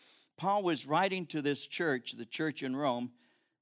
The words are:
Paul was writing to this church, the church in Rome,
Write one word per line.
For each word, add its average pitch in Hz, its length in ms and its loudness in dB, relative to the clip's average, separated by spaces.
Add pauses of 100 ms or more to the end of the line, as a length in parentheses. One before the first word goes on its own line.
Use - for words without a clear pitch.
(360)
Paul 196 280 0
was 139 220 2
writing 180 420 2
to 156 140 -4
this 139 240 0
church, 143 460 -2
the 117 140 -10
church - 360 -2
in 131 140 -2
Rome, 127 380 0 (480)